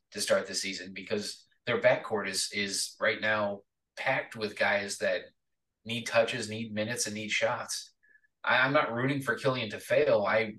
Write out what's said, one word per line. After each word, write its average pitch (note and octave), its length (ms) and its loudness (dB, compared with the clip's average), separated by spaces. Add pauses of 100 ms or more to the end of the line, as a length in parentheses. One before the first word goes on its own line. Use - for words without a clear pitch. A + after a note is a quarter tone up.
(120)
to G#2 100 -8
start - 240 4
the G2 80 -8
season G2 400 -6
because G2+ 500 -6 (220)
their A2+ 140 0
backcourt - 460 2
is, G2 260 -2
is G2+ 460 -2
right A2 220 0
now G2+ 400 0 (360)
packed - 380 -2
with G#2+ 240 -4
guys G2+ 400 0
that F#2+ 220 0 (640)
need A2+ 220 -6
touches, A2+ 420 2
need A2 240 -6
minutes, G#2+ 340 -2
and G#2 80 -6
need G#2+ 160 -6
shots. - 640 -2 (500)
I, B2 180 4
I'm C3+ 120 4
not C#3+ 220 2
rooting C3+ 260 0
for - 140 -2
Killian B2 360 0
to - 80 -8
fail. B2 480 4
I G#2+ 320 2